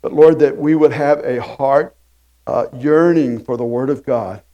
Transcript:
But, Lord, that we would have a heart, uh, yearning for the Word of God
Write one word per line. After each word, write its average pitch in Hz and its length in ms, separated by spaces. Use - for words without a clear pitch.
But, - 120
Lord, 160 260
that 143 160
we 147 200
would 151 180
have 143 320
a 123 160
heart, 139 560
uh, - 220
yearning 147 640
for 120 140
the 120 80
Word 123 240
of 135 160
God 104 380